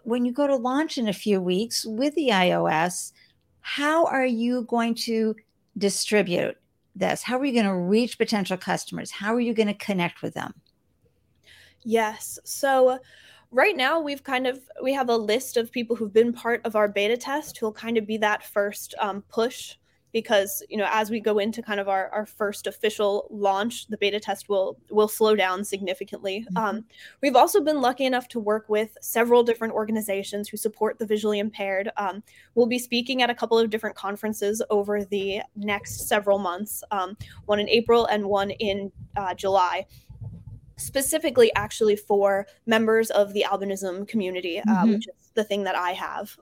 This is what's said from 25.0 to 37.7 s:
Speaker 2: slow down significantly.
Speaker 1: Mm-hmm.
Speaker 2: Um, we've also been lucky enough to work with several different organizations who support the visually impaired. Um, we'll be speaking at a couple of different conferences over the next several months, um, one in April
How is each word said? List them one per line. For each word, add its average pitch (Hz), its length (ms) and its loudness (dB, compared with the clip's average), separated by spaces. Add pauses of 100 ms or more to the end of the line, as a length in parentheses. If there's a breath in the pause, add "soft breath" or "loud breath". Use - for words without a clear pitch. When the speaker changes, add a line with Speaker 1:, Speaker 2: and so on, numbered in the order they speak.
Speaker 2:
slow 214 300 4
down 185 260 0
significantly. 196 840 -6
Speaker 1:
Mm-hmm. 180 80 -6
Speaker 2:
Um, 220 280 -2 (360 loud breath)
we've 269 160 4
also 349 240 6
been 294 220 0
lucky 262 240 2
enough 247 220 -2
to 240 120 -6
work 214 300 -2
with 214 320 0
several 240 400 4
different 226 320 0
organizations 208 720 -2
who - 80 -14
support 214 420 -2
the 233 60 -4
visually 214 360 0
impaired. 202 580 -2
Um, 202 240 -4 (320 soft breath)
we'll 233 120 6
be 247 120 0
speaking 247 420 -2
at 240 80 4
a 240 60 0
couple 226 240 2
of 226 100 4
different 214 280 -4
conferences 208 760 -4
over 208 340 0
the 196 380 -4 (140)
next 208 520 -6
several 202 300 2
months, 190 520 -6
um, 190 240 -2 (300 loud breath)
one 208 160 2
in 208 80 -2
April 233 380 4